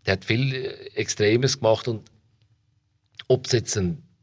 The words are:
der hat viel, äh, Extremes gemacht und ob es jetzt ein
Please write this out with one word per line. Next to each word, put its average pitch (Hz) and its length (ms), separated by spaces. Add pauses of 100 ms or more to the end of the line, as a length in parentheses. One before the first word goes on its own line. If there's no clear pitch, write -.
der 98 80
hat 95 120
viel, 131 280
äh, 131 140 (280)
Extremes 110 640
gemacht 110 280
und 110 240 (1160)
ob - 200
es - 40
jetzt - 260
ein 87 260 (180)